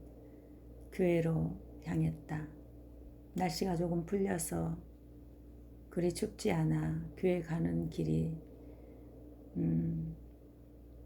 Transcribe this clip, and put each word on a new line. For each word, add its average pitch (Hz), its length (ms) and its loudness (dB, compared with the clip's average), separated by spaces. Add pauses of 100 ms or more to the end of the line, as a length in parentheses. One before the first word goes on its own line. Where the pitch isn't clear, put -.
(920)
교회로 165 640 6 (280)
향했다. 160 640 0 (880)
날씨가 180 400 2
조금 170 280 2
풀려서 170 720 2 (1120)
그리 175 240 4
춥지 - 400 2
않아 160 640 4
교회 180 240 4
가는 165 480 2
길이, 160 480 2 (1200)
음, 165 580 2 (920)